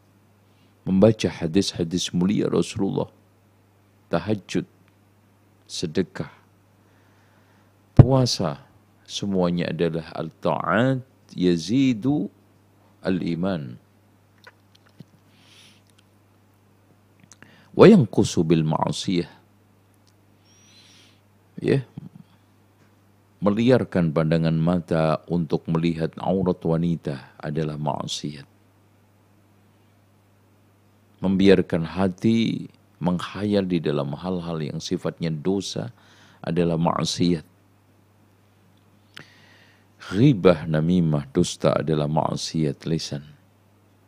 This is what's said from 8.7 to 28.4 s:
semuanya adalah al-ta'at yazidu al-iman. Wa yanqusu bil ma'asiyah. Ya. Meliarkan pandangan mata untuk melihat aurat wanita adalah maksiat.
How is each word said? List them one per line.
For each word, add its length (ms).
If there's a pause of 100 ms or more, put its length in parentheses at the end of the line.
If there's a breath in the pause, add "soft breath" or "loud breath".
semuanya 640
adalah 480
al-ta'at 800 (320)
yazidu 960 (800)
al-iman. 720 (4000 soft breath)
Wa 160
yanqusu 560
bil 240
ma'asiyah. 640 (2250 soft breath)
Ya. 240 (1500)
Meliarkan 720
pandangan 460
mata 720
untuk 400
melihat 480
aurat 420
wanita 800
adalah 400
maksiat. 640 (2750)